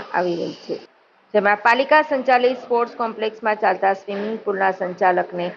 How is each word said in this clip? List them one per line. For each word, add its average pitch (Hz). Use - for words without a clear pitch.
આવી 175
રહી 160
છે, -
જેમાં 202
પાલિકા 269
સંચાલિત 254
સ્પોર્ટ્સ 233
કોમ્પ્લેક્સમાં 214
ચાલતા 196
સ્વિમિંગ 202
પુલના 190
સંચાલકને 180